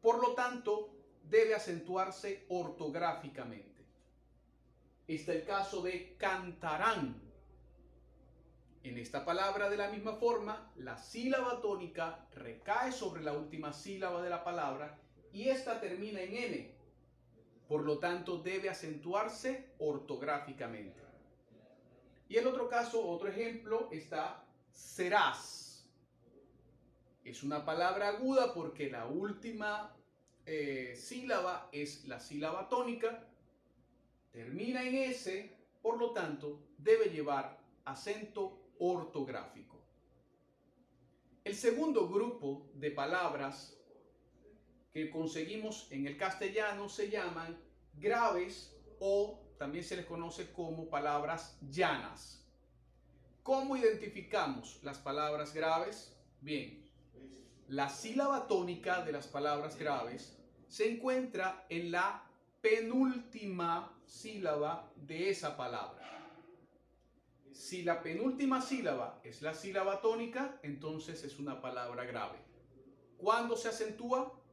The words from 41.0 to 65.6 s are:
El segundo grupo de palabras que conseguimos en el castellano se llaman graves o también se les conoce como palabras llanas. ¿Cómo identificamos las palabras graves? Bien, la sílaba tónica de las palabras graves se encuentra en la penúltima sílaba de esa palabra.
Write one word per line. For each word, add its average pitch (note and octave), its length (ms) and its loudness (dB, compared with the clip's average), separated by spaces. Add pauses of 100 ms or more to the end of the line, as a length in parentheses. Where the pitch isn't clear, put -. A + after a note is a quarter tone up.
El G3+ 120 -2
segundo A#3+ 540 4
grupo F3+ 640 0
de C#3+ 180 -2
palabras C#3+ 880 0 (1120)
que D#3 180 -4
conseguimos E3 800 -4
en C#3 160 -2
el C#3+ 100 -6
castellano G3+ 720 0
se G3+ 200 -2
llaman E3+ 480 -4 (360)
graves G3 840 2 (240)
o G3+ 460 2 (120)
también D3 260 -4
se F3+ 120 -4
les F3+ 100 -4
conoce E3+ 460 -6
como E3 380 -4
palabras D3 720 0
llanas. D3 840 0 (960)
¿Cómo C4+ 340 2
identificamos G3+ 1040 2
las C#3 140 -6
palabras D3+ 560 -2
graves? D#3+ 600 0 (260)
Bien, C#3 420 -4 (840)
la C#3 220 0
sílaba C4+ 580 0
tónica F3+ 560 2
de D#3 80 -2
las C#3+ 160 -4
palabras D3 500 0
graves B2+ 600 -2 (300)
se A3 240 2
encuentra A#3 800 0
en E3+ 220 -2
la F3+ 320 2 (380)
penúltima A3 1400 2
sílaba E3 920 -2
de D#3+ 340 -2
esa F3 260 0
palabra. A#2 480 -6 (1500)